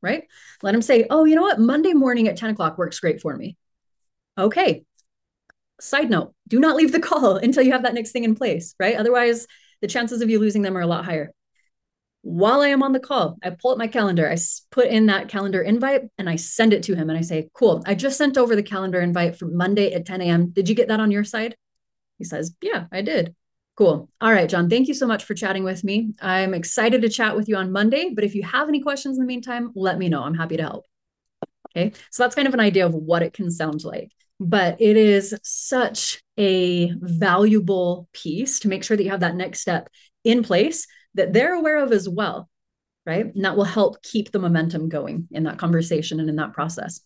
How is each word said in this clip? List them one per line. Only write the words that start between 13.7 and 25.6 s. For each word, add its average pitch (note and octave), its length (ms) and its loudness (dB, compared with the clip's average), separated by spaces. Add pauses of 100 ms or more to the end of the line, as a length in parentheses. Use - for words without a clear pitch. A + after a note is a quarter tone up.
up B3+ 60 0
my A3+ 100 -4
calendar, F#3 400 0
I D3 60 -2
s-, - 380 -6
put B3 160 2
in A3 180 4
that G3+ 240 2
calendar G3 320 -2
invite A#3+ 560 0
and F#3 120 -6
I E3 60 -2
send A3 380 2
it F3+ 100 0
to F#3 120 -2
him D#3 140 -4
and D#3+ 80 -2
I E3 40 -2
say, E3 320 -4
"Cool, G3 320 2
I G3 100 0
just C4+ 220 -4
sent C#4 200 0
over A#3 200 2
the G#3 60 0
calendar F#3+ 360 -4
invite F3 380 0
for F3+ 80 -12
Monday F#3 480 0
at F3 120 -4
ten F#3 140 -8
A F3+ 60 -4
M. F3 240 2
Did F#3 180 0
you G#3+ 80 2
get A#3+ 140 2
that A3 100 2
on G#3+ 120 2
your G#3 120 0
side?" A3+ 320 -8 (600)
He F3 80 -14
says, E3 360 -8
"Yeah, C4 300 -6
I G3 120 -6
did." G#3 320 -2 (420)
"Cool. E3+ 320 2 (100)
All A3+ 140 4
right, F3 160 4
John, F3 200 2
thank B3+ 200 2
you C#4+ 40 -2
so C4+ 140 -2
much G#3+ 160 -2
for G#3+ 100 -10
chatting F#3+ 300 -4